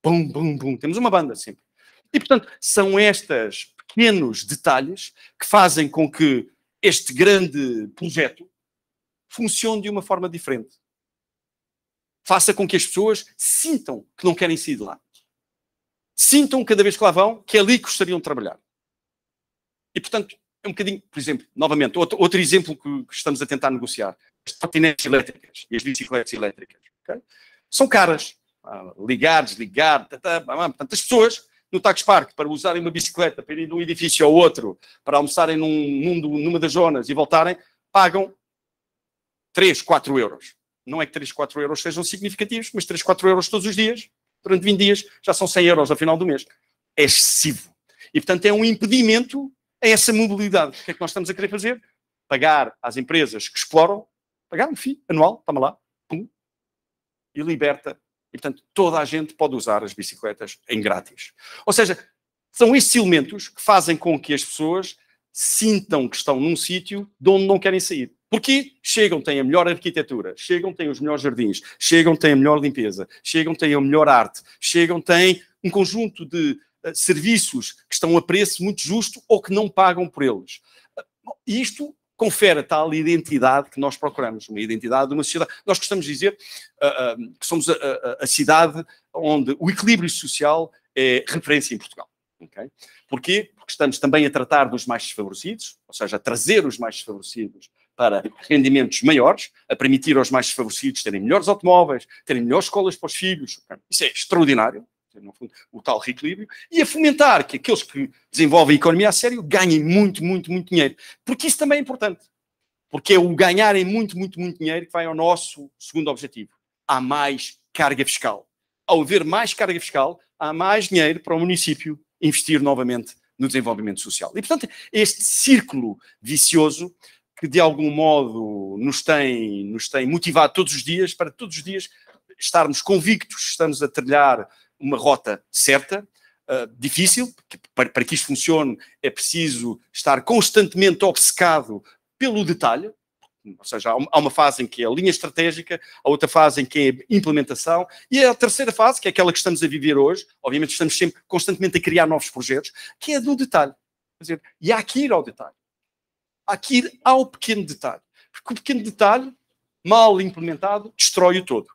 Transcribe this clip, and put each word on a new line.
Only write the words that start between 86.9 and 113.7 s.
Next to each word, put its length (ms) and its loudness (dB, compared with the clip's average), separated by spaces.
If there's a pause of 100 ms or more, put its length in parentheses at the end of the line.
que 80 -14
somos 240 -4
a, 40 2
a, 500 -6
a 40 -6
cidade 580 2 (280)
onde 460 0
o 100 -2
equilíbrio 400 0
social 640 -2 (240)
é 320 2
referência 480 -2
em 20 -12
Portugal. 320 -18 (300)
Ok? 320 -18 (380)
Porquê? 460 -4
Porque 160 -20
estamos 280 -2
também 260 2
a 40 0
tratar 360 2
dos 200 -8
mais 180 -6
desfavorecidos, 720 -12 (100)
ou 60 -20
seja, 220 -6
a 40 -6
trazer 460 2
os 120 -6
mais 180 -8
desfavorecidos 760 -14 (280)
para 260 2 (240)
rendimentos 560 4
maiores, 480 4 (180)
a 60 -2
permitir 420 2
aos 120 2
mais 180 0
desfavorecidos 540 -6
terem 200 -6
melhores 260 0
automóveis, 600 4 (180)
terem 180 -2
melhores 220 2
escolas 300 -2
para 120 -12
os 80 -10
filhos. 460 -6 (280)
Isso 140 -2
é 40 0
extraordinário, 800 0 (360)
no 120 -20
fundo, 180 -20 (200)
o 100 -20
tal 180 -4
reequilíbrio, 480 -10 (240)
e 100 2
a 40 2
fomentar 640 4
que 100 -12
aqueles 260 -2
que 280 -8 (200)
desenvolvem 440 6
a 40 2
economia 300 4
a 20 2
sério 320 -2
ganhem 400 2
muito, 400 2
muito, 280 -4
muito 180 -6
dinheiro. 260 0 (280)
Porque 240 -6
isso 100 -2
também 200 0
é 40 -4
importante. 440 -8 (640)
Porque 240 0
é 60 8
o 160 2
ganharem 480 2